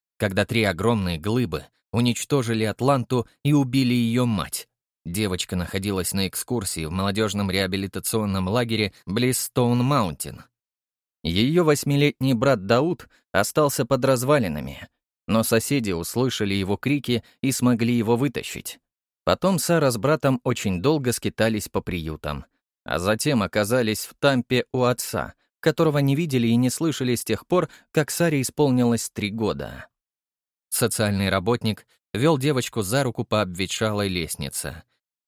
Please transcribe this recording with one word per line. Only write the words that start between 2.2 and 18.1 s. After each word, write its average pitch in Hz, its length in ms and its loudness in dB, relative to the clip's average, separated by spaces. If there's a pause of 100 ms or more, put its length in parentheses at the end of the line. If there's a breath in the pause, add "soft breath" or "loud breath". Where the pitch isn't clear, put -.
Атланту 123 600 0 (160 soft breath)
и 143 100 2
убили 131 420 2
ее 120 320 2
мать. 98 400 -4 (380)
Девочка 92 500 -2
находилась 95 580 -2
на 95 140 0
экскурсии 95 580 -6
в 76 60 -6
молодежном 98 580 0
реабилитационном 95 1000 -2
лагере 110 460 0 (140 soft breath)
близ 123 320 0
Стоун-Маунтин. 120 1040 0 (800)
Ее 120 400 2
восьмилетний 143 720 2
брат 117 340 2
Дауд 139 400 0 (240 soft breath)
остался 135 560 0
под 131 180 0
развалинами, 117 840 0 (400)
но 110 140 2
соседи 113 520 0
услышали 107 600 -2
его 98 240 0
крики 123 460 -2 (180 soft breath)
и 135 100 0
смогли 120 460 2
его 117 200 2